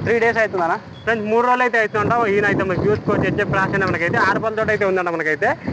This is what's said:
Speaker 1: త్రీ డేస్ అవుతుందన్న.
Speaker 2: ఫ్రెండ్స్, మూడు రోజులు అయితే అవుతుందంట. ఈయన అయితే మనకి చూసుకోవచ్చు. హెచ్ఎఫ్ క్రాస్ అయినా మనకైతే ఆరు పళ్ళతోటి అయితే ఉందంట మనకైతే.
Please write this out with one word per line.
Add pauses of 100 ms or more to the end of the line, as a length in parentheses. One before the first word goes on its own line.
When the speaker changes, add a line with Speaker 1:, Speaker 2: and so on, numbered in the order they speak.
Speaker 1:
త్రీ
డేస్
అవుతుందన్న.
Speaker 2:
ఫ్రెండ్స్,
మూడు
రోజులు
అయితే
అవుతుందంట.
ఈయన
అయితే
మనకి
చూసుకోవచ్చు.
హెచ్ఎఫ్
క్రాస్
అయినా
మనకైతే
ఆరు
పళ్ళతోటి
అయితే
ఉందంట
మనకైతే. (160)